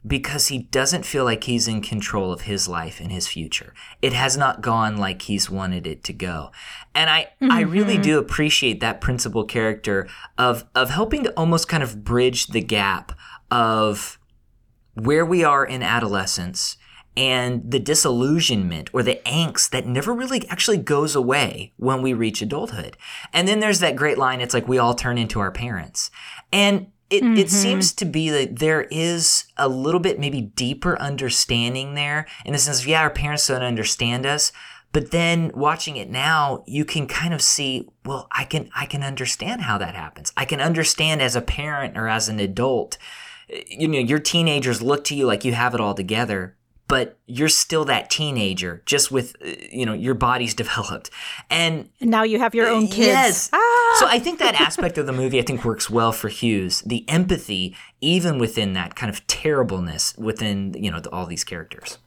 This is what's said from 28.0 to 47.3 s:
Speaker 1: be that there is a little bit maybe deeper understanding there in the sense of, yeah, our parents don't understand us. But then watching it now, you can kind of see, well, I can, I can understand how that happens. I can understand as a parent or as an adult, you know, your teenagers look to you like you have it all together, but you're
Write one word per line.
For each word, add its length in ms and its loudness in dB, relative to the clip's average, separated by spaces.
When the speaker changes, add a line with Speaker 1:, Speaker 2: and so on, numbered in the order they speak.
Speaker 1:
be 240 0
that 300 0
there 320 2
is 540 0
a 140 2
little 320 0
bit 180 0
maybe 220 -2
deeper 580 -2
understanding 960 -2
there 320 -2
in 80 -6
the 60 0
sense 220 0
of, 60 -4
yeah, 140 4
our 80 4
parents 380 -2
don't 160 0
understand 640 -2
us. 260 0
But 200 0
then 440 2
watching 400 -2
it 140 -10
now, 580 0
you 160 -2
can 240 -2
kind 260 -2
of 80 -2
see, 460 0
well, 280 -8
I 120 -4
can, 320 -6
I 100 -4
can 180 -6
understand 580 -6
how 160 0
that 180 -6
happens. 400 -10
I 100 -2
can 140 -4
understand 640 2
as 140 0
a 60 2
parent 560 -4
or 120 -2
as 200 0
an 120 -4
adult, 560 0
you 200 -2
know, 120 2
your 200 2
teenagers 600 2
look 240 0
to 100 -2
you 100 2
like 200 0
you 80 2
have 200 2
it 80 -2
all 120 0
together, 640 -4
but 360 0
you're 240 0